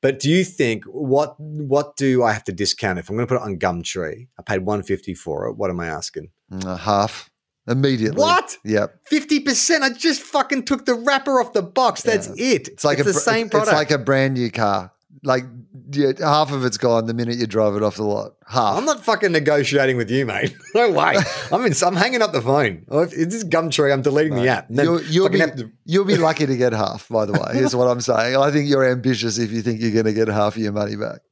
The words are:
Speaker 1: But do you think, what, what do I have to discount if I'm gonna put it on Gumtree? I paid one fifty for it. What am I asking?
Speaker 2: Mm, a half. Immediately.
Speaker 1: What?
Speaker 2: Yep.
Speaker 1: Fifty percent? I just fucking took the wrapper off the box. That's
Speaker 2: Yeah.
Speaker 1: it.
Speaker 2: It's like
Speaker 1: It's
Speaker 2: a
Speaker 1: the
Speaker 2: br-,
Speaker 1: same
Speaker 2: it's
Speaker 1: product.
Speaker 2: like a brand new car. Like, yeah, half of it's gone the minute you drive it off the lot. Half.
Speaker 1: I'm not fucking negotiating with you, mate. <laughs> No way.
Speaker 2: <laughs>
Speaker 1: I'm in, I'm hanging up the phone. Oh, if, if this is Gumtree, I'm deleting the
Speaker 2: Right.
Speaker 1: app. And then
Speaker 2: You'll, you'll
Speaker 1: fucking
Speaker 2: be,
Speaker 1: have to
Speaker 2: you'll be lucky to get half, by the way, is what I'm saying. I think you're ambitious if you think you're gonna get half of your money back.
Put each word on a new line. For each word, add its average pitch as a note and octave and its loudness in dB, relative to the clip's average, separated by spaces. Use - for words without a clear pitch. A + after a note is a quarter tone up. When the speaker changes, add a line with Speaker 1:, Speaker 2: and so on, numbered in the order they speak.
Speaker 1:
But C3+ 0
do C#3 0
you F3+ 4
think, A#2+ -2
what, D3 -2
what D3 -2
do C3 2
I A2+ 2
have G#2 -6
to G2+ -8
discount F#2 -2
if E2+ -12
I'm G#2 -6
gonna A#2+ -2
put B2+ -2
it A#2 -2
on G2+ -8
Gumtree? F2 -6
I F2 -18
paid G2 -2
one G2+ -4
fifty F#2+ -6
for E2 -8
it. - -8
What G2 -4
am F2 -6
I E2+ -6
asking? D#2 -10
Speaker 2:
Mm, F#2+ -10
a F#2 -8
half. G2+ 0
Immediately. C3 0
Speaker 1:
What? E4+ 2
Speaker 2:
Yep. G3+ -2
Speaker 1:
Fifty D4+ 0
percent? C#4+ 0
I C4+ 2
just D4 -2
fucking C#4 -2
took - -2
the B3+ 2
wrapper C4+ 0
off A#3+ -2
the G#3 2
box. A#3 0
That's G#3 0
Speaker 2:
Yeah. A#3 0
Speaker 1:
it. - -4
Speaker 2:
It's - -12
like C#3+ 2
Speaker 1:
It's C#3+ 2
Speaker 2:
a G3 2
Speaker 1:
the - 2
Speaker 2:
br-, - 2
Speaker 1:
same A3+ 0
Speaker 2:
it's G3+ -10
Speaker 1:
product. G#3+ 4
Speaker 2:
like D3+ 2
a D3 2
brand C3+ 2
new B2 -2
car. G2 -2
Like, B2+ 0
yeah, C#3 2
half D3+ 4
of C3+ -2
it's B2 -2
gone A#2 2
the A#2 -4
minute A#2+ -4
you A#2+ -2
drive G#2+ 2
it G#2 0
off G#2 0
the G#2+ -4
lot. G#2 -4
Half. A2 2
Speaker 1:
I'm B3+ -2
not D4+ -2
fucking G#3 0
negotiating C#3+ 2
with A2 -2
you, C3+ 0
mate. G2+ -4
<laughs> - -20
No A#3 4
way. D3+ 2
Speaker 2:
<laughs> - -8
Speaker 1:
I'm G3 0
in, E3+ 2
I'm F3+ 2
hanging A#3 0
up G#3+ 0
the C#3 0
phone. A2+ 0
Oh, C#3+ 0
if, F3 -2
if E3 -2
this F3+ -6
is A3+ -6
Gumtree, D#3+ 0
I'm C3+ 0
deleting D3 2
the B2 0
Speaker 2:
Right. B2+ 4
Speaker 1:
app. A2+ 0
And A#2 -2
then D3 4
Speaker 2:
You'll, E3+ 2
you'll D#3+ 2
Speaker 1:
fucking F#3+ 2
Speaker 2:
be, - 4
Speaker 1:
have D#3 0
to A2+ -10
Speaker 2:
you'll F#3+ 2
be F#3 2
lucky D#3 2
to C3 0
get B2 2
half, G#2+ -4
by A2 0
the G2+ -4
way, - 0
is B2+ 0
what B2 2
I'm B2 0
saying. A#2 0
I C#3 4
think C#3+ 0
you're C3+ 4
ambitious A#2 0
if A2+ -2
you A2+ -2
think A2+ -2
you're A#2 0
gonna A2 2
get A2 2
half G#2+ 0
of A2+ -4
your G#2 -4
money G#2 -4
back. A2+ -8